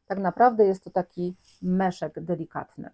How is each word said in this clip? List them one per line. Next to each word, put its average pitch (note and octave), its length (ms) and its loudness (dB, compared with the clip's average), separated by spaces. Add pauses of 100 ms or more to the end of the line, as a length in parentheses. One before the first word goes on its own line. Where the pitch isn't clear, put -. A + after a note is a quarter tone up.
tak G3 120 -4
naprawdę A3 460 4
jest F#3+ 180 0
to F3 60 -16
taki F3+ 460 -4 (260)
meszek F3+ 580 -2
delikatny. D#3+ 760 -8